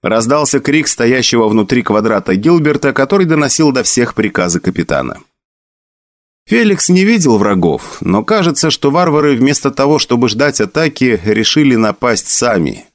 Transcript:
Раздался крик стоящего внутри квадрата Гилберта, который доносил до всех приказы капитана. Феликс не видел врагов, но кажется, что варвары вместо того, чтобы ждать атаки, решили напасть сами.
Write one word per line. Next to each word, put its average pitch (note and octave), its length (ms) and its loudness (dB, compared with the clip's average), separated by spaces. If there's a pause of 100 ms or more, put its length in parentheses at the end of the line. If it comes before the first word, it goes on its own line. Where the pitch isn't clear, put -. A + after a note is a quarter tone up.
Раздался B2+ 560 0
крик C#3+ 300 0
стоящего A#2 600 0
внутри A2 340 0
квадрата G#2 520 0
Гилберта, D3 600 0
который F3+ 320 0
доносил D3+ 460 0
до B2+ 100 -2
всех - 320 -2
приказы F2+ 440 -2
капитана. C#2+ 640 -4 (1300)
Феликс G#3+ 420 0
не F#3 160 4
видел F3+ 320 2
врагов, F#2+ 640 0
но G2 240 0
кажется, E3+ 460 0
что C#3+ 200 -2
варвары D3+ 460 2
вместо C3+ 340 0
того, C#3+ 280 0
чтобы A#2+ 320 0
ждать C3 320 -2
атаки, B2+ 600 0
решили A2 500 2
напасть A2+ 540 0
сами. G2 680 -2